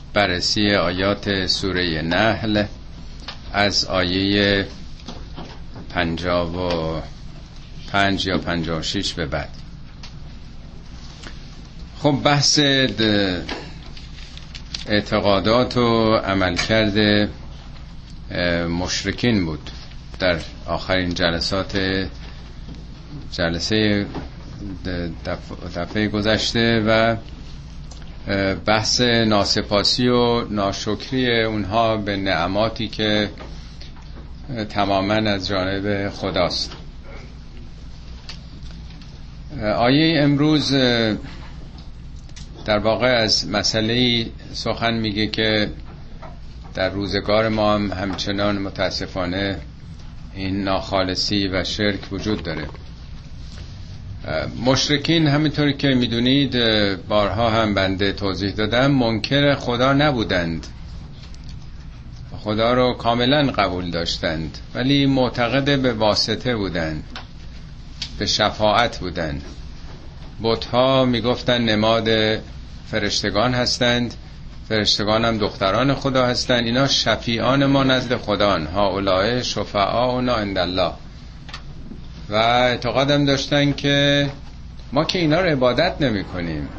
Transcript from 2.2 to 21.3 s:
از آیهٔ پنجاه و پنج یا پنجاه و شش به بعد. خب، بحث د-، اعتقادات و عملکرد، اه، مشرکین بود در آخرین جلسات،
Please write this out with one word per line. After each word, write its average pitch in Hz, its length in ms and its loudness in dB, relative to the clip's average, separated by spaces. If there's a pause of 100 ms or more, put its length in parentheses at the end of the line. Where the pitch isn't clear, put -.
از 101 320 2
آیهٔ 98 840 2 (1300)
پنجاه 87 600 0
و 80 440 -2 (920)
پنج 98 340 2
یا 92 120 0
پنجاه 85 400 -2
و 78 40 -4
شش - 320 -4
به 82 120 -2
بعد. 69 220 -4 (2500)
خب، 147 160 2 (100)
بحث 143 340 4
د-، 135 440 4 (1800)
اعتقادات 104 880 2
و 113 380 4
عملکرد، 98 840 2 (1300)
اه، 87 360 0
مشرکین 90 800 0
بود 76 240 -8 (480)
در 90 180 4 (300)
آخرین 87 480 0
جلسات، 90 640 0 (1500)